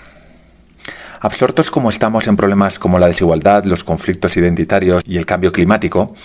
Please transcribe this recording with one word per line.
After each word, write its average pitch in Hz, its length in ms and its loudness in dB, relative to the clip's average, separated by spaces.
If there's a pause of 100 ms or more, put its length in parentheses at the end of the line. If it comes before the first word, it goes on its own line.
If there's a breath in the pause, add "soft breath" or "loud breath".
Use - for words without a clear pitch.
(1200 loud breath)
Absortos 127 520 -2
como 127 180 0
estamos 110 400 -2
en 104 80 4
problemas 98 420 0
como 90 200 2
la 90 80 6
desigualdad, 87 580 2
los 90 200 -2
conflictos 87 520 -4
identitarios 87 720 2
y 90 100 -4
el 82 80 -4
cambio 90 260 0
climático, 90 640 0 (100)